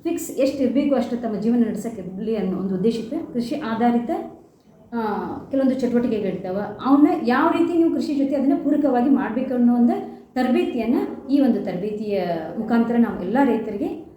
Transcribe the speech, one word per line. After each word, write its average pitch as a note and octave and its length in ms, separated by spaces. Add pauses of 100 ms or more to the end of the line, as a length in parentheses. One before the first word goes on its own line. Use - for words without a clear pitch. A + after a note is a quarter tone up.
ಫಿಕ್ಸ್ E4 280
ಎಷ್ಟು C4+ 320
ಇರಬೇಕು C4+ 320
ಅಷ್ಟು A#3 220
ತಮ್ಮ G#3+ 180
ಜೀವನ A#3 240
ನಡೆಸಕ್ಕೆ G#3 420
ಇರ್ಲಿ G3+ 340
ಅನ್ನೋ F#3 220
ಒಂದು F#3+ 180
ಉದ್ದೇಶಕ್ಕೆ A3+ 580
ಕೃಷಿ B3 220
ಆಧಾರಿತ, A#3 540 (840)
ಆ, A#3 80 (500)
ಕೆಲವೊಂದು C4+ 280
ಚಟುವಟಿಕೆಗಳಿರ್ತಾವ. G#3 800 (280)
ಅವನ್ನ D4 220 (180)
ಯಾವ C#4 340
ರೀತಿ E4+ 180
ನೀವು E4 140
ಕೃಷಿ C#4+ 240
ಜೊತೆ C#4 200
ಅದನ್ನ C#4 180 (100)
ಪೂರಕವಾಗಿ C#4+ 460
ಮಾಡ್ಬೇಕು B3 440
ಅನ್ನೋ A#3+ 220
ಒಂದು E4 480 (100)
ತರಬೇತಿಯನ್ನ B3+ 960
ಈ C#4 100
ಒಂದು G3+ 260
ತರಬೇತಿಯ G3+ 580 (340)
ಮುಖಾಂತರ A#3 420
ನಾವು G3 220
ಎಲ್ಲ F#3+ 220
ರೈತರಿಗೆ A3 600 (120)